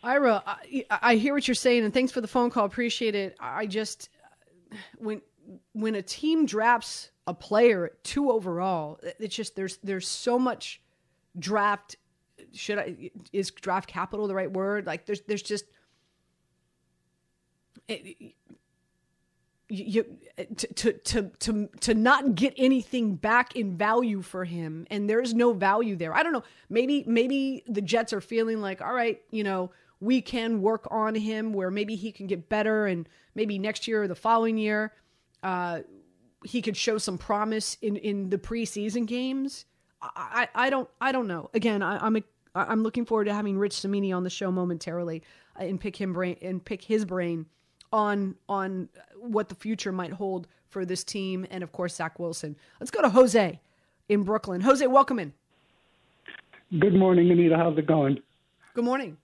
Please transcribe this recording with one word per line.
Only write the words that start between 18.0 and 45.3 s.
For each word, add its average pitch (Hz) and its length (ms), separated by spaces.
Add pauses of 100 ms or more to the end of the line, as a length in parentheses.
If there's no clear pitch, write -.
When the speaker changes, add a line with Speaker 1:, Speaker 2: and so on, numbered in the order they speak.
Speaker 1:
you, 202 160
you, 220 320 (420)
to, - 160
to, - 180
to, - 300 (180)
to, 220 280 (120)
to 247 140
not 247 420
get 240 200
anything 254 600
back 233 400
in 196 200
value 214 460
for 185 220
him, 165 480
and 202 180
there's 233 240
no 240 200
value 202 420
there. 160 180
I 302 80
don't 330 100
know. 247 120 (260)
Maybe, 262 340
maybe 262 640
the 208 160
Jets 226 300
are 202 80
feeling 226 400
like, 190 200
all - 140
right, 233 260 (120)
you 214 100
know, 190 300 (280)
we 240 200
can 226 420
work 220 300
on 220 240
him 220 360
where 190 200
maybe 208 240
he 202 160
can 196 160
get 180 200
better, 214 380
and 170 220 (260)
maybe 208 240
next 208 300
year 214 160
or - 20
the 180 80
following 226 420
year, 214 360 (500)
uh, 180 380 (640)
he 220 180
could 208 140
show 220 220
some 185 200
promise 220 640
in, 208 140
in 196 340
the 196 80
preseason 220 680
games. 262 560 (360)
I, - 540
I, 247 120
I 269 40
don't, 262 180 (120)
I 262 100
don't 254 160
know. 170 260
Again, 214 300
I, 190 160
I'm 220 160
a, 220 80 (320)
I'm 220 300
looking 226 220
forward 220 180
to 202 100
having 208 240
Rich 202 140
Cimini 196 400
on 180 100
the 180 80
show 185 220
momentarily, 170 720 (340)